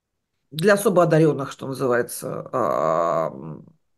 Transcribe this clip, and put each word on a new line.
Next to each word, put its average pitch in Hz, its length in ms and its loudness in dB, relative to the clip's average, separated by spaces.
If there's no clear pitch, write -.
для 165 240 2
особо 196 280 2
одарённых, 156 480 2
что - 160 -12
называется, 127 840 -4
а, 80 800 0
м, 76 320 -14